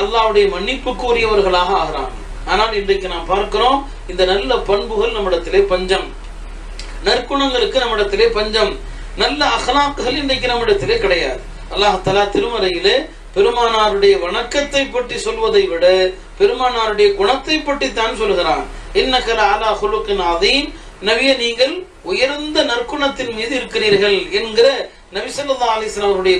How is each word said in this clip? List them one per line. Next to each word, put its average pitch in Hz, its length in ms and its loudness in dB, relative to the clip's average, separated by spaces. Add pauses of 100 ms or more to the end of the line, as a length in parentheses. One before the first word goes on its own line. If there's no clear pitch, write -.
அல்லாஹ்வுடைய 220 520 4
மன்னிப்புக்குரியவர்களாக 214 1200 0
ஆகிறாங்க. 156 340 -4 (380)
ஆனால் 214 300 2
இன்றைக்கு 190 280 -2
நாம் 170 240 -6
பார்க்கிறோம், 233 460 2 (300)
இந்த 180 140 -2 (100)
நல்ல - 260 0 (100)
பண்புகள் 220 480 0
நம்மிடத்திலே 185 460 0 (100)
பஞ்சம், 185 340 0 (1000)
நற்குணங்களுக்கு 254 760 0
நம்மிடத்திலே 220 560 2
பஞ்சம், 214 360 0 (440)
நல்ல 262 240 0 (160)
அஹ்லாக்குகள் 277 680 0
இன்றைக்கு 262 300 -2
நம்மிடத்திலே 220 460 2
கிடையாது. 175 440 0 (300)
அல்லாஹ் 190 320 2
தஆலா 196 240 2
திருமறையிலே 202 680 0 (380)
பெருமானாருடைய 214 800 4 (100)
வணக்கத்தை 269 640 -2
பற்றி 233 320 -4
சொல்வதை 214 480 2
விட 170 180 0 (520)
பெருமானாருடைய 220 800 2
குணத்தை 269 420 0
பற்றி 277 340 -2
தான் 220 280 -2
சொல்கிறான். 170 440 0 (360)
"இன்னக 254 280 0 (100)
லஅலா 214 400 2
ஹுலுகின் 202 440 -2 (100)
அதீம்", 240 360 0 (400)
நபியே 262 240 2 (120)
நீங்கள் 240 300 0 (360)
உயர்ந்த 294 480 -2 (120)
நற்குணத்தின் 262 640 -4
மீது 233 220 -6
இருக்கிறீர்கள் 202 640 2 (200)
என்கிற 226 280 4 (500)
நபி 247 140 -6
ஸல்லல்லாஹு 254 460 0
அலைஹி 214 140 -4
வஸல்லம் 202 220 0
அவருடைய 185 280 2